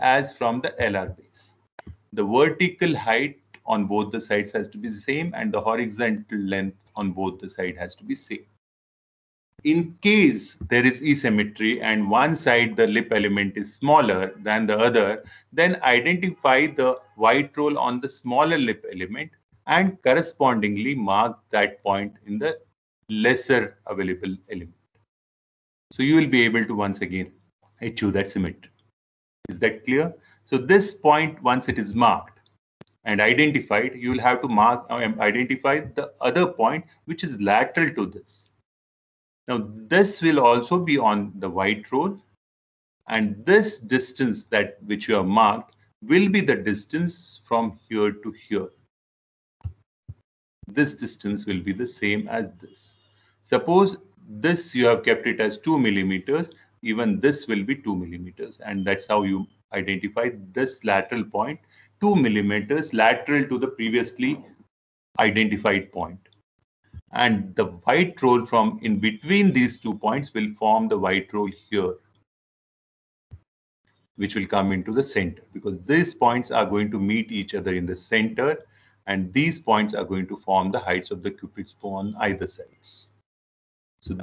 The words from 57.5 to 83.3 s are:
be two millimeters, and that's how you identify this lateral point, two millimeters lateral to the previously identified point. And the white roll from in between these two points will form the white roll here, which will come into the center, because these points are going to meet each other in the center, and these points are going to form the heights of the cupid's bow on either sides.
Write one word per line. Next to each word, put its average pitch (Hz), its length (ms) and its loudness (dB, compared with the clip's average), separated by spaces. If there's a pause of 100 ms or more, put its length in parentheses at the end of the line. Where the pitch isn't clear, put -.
be 127 100 -2
two 117 220 -6
millimeters, 90 680 -12
and 98 200 -6
that's 98 220 -2
how 107 160 2
you 98 240 -2 (260)
identify 98 580 -4 (220)
this 131 320 -4
lateral 104 400 0
point, 120 340 -6 (420)
two 208 140 4
millimeters 107 800 0
lateral 123 560 2
to 127 100 -2
the 127 80 -2
previously 127 800 -4 (720)
identified 104 720 0
point. 87 280 -10 (960)
And 101 440 0
the 110 80 2
white 123 580 0
roll 123 220 4
from 113 380 0
in 107 180 -2
between 160 520 2
these 123 280 0
two 110 140 -4
points 120 400 -4
will 107 200 -2
form 110 340 2
the 107 100 2
white 95 340 -2
roll 104 180 -2 (200)
here, 92 240 -2 (2250)
which 101 180 -4
will 101 120 -4
come 98 260 0
into 92 200 -4
the 127 100 2
center, 95 400 -4 (120)
because 95 320 -8
these 156 260 2
points 120 380 0
are 117 160 0
going 104 240 -2
to 107 100 -4
meet 110 320 -2
each 101 220 -6
other 95 200 -4
in 90 120 -4
the 90 100 -6
center, 113 640 -2 (480)
and 95 260 -4
these 160 260 0
points 107 360 0
are 98 100 -4
going 95 220 -4
to 101 100 -10
form 95 340 -2
the 101 80 -2
heights 90 320 -4
of 90 120 -10
the 98 80 -6
cupid's - 420 -14
bow 101 220 -12
on 101 260 -6
either 101 260 -4
sides. - 640 -18 (920)